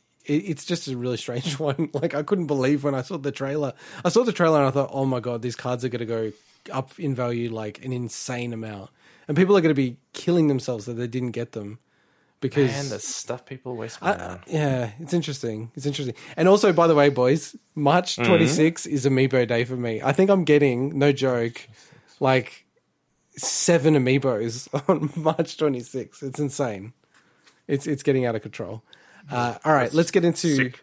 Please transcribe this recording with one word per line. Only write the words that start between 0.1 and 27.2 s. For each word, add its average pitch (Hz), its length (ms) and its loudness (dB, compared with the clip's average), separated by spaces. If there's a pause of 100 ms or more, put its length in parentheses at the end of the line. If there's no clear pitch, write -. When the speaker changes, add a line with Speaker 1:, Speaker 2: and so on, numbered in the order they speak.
Speaker 1:
it's 165 320 -4
just 170 240 -4
a 127 80 -6
really 123 200 -4
strange 135 420 -6
<laughs> - 0 -
one. 147 340 -2
Like, 147 220 -2
I 151 80 -2
couldn't 175 240 -2
believe 139 360 2
when 143 120 0
I 127 60 -2
saw 156 160 -8
the 139 140 -6
trailer. 139 420 -6 (300)
I 180 60 0
saw 226 140 4
the 226 100 0
trailer 160 260 4
and 139 80 4
I 131 40 2
thought, 135 200 0
"Oh 135 140 -2
my 127 160 0
God, 120 200 -6
these 120 140 -6
cards 123 300 -4
are 127 40 -4
gonna 117 160 -6
go 113 260 -4 (420)
up 135 260 -8
in 147 160 -2
value, 120 360 -4
like, 110 340 -10
an 127 80 -6
insane 120 600 -8
amount." 110 360 -12 (380)
And 147 100 -2
people 190 180 6
are 185 60 6
gonna 156 140 4
be 131 220 0 (160)
killing 170 340 2
themselves 120 380 -2
that 123 100 -8
they 120 120 -6
didn't 123 240 -6
get 117 200 -8
them. 104 260 -12 (640)
Because 135 300 2
Speaker 2:
Man, 143 180 -4
the 110 100 -6
stuff - 460 -8
people 127 300 -12
waste 113 260 -10
Speaker 1:
I, 165 100 0
Speaker 2:
money - 120 -6
on. 90 240 -12
Speaker 1:
yeah, 135 440 -2 (100)
it's 170 120 -6
interesting. 117 640 -4
It's 139 100 -10
interesting. 139 300 -6 (220)
And 165 100 4
also, 202 240 6
by 170 160 4
the 160 80 6
way, 143 140 8
boys, 127 440 0 (220)
March 156 400 2
Speaker 2:
Mm-hmm. 120 140 2
Speaker 1:
twenty-six 165 560 4
is 147 200 -2
Amiibo 131 400 2
Day 117 200 0
for 127 100 -6
me. 117 260 -4
I 139 120 2
think 190 160 6
I'm 190 160 4
getting, 143 520 4
no 143 140 6
joke, 123 560 -2 (540)
like, 131 440 0 (720)
seven 160 600 2
Amiibos 127 760 0 (140)
<laughs> - 60 -4
on 156 220 0 (100)
March 165 360 -2
twenty-sixth. 131 680 -4
It's 135 160 -8
insane. 120 540 -4 (720)